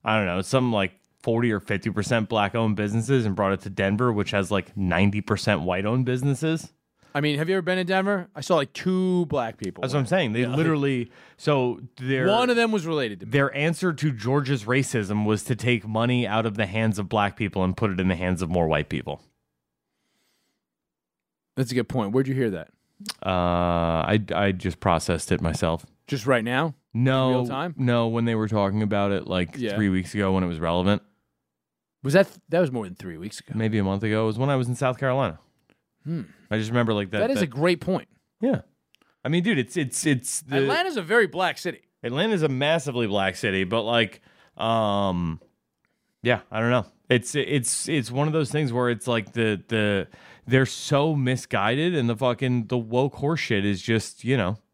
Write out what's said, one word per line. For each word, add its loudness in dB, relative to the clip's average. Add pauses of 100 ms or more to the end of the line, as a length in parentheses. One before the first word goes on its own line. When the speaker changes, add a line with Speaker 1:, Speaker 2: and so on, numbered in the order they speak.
Speaker 1:
I 2
don't 0
know, -2
some, 0
like, -2 (220)
forty 0
or -2
fifty -4
percent 0
black-owned 0
businesses, 0
and 0
brought 2
it -4
to -12
Denver, 0
which -2
has, -2
like, -2
ninety 2
percent 0
white-owned -2
businesses. -2 (420)
Speaker 2:
I 0
mean, 0
have -2
you 0
ever 0
been -2
in -2
Denver? 0
I -12
saw, 2
like, -2
two 0
black -4
people. -8
Speaker 1:
That's -2
what 2
I'm 0
saying. 0
They 0
Speaker 2:
Yeah. 0
Speaker 1:
literally, 0 (280)
so 0 (160)
their 0
Speaker 2:
One 4
of 2
them 2
was 0
related -2
to -12
me. -8
Speaker 1:
their 2
answer 0
to 0
Georgia's 0
racism 2
was 2
to 0
take 0
money 2
out 2
of -2
the 0
hands 0
of -4
black 2
people -2
and 0
put 0
it -2
in 2
the 2
hands 0
of -2
more 2
white 0
people. -6 (2250)
Speaker 2:
That's -2
a -6
good 0
point. -2
Where'd 2
you -2
hear 0
that? -6 (560)
Speaker 1:
Uh, 0 (760)
I, 2 (160)
I 2
just -4
processed 2
it 2
myself. -2 (220)
Speaker 2:
Just -6
right 2
now? 0 (200)
Speaker 1:
No, 2
Speaker 2:
Real 0
time? -6
Speaker 1:
no, 2
when 0
they 2
were 0
talking 2
about 0
it, -2
like, -2
Speaker 2:
Yeah. -4
Speaker 1:
three 2
weeks -2
ago 0
when 2
it -2
was -6
relevant. 0 (1000)
Speaker 2:
Was -2
that, 4 (220)
that 0
was 2
more -4
than -12
three -12
weeks -12
ago. -16
Speaker 1:
Maybe 0
a 2
month 0
ago. 0
It 0
was -2
when 0
I 2
was -2
in -4
South -2
Carolina. -2 (640)
Speaker 2:
Hmm. -6 (280)
Speaker 1:
I 0
just -2
remember, 2
like, -2
that, -2
Speaker 2:
That 0
is 0
Speaker 1:
that 2
Speaker 2:
a -10
great 0
point. -4 (320)
Speaker 1:
Yeah. 0 (640)
I -2
mean, 2
dude, 2
it's, -2
it's, -4
it's 0
the -2
Speaker 2:
Atlanta's 2
a -2
very 4
black -2
city. -8 (240)
Speaker 1:
Atlanta's 0
a 2
massively 0
black 0
city, 0
but, -2
like, 0 (360)
um, 0 (840)
yeah, 0 (100)
I -4
don't 2
know. 0 (240)
It's, 0
it's, -2
it's -2
one 0
of -2
those -2
things -2
where 0
it's -4
like -2
the, 0
the, 0 (380)
they're 4
so 0
misguided, 0
and 0
the -2
fucking, 0
the 0
woke 0
horse -2
shit 0
is 0
just, -2
you 2
know 0 (160)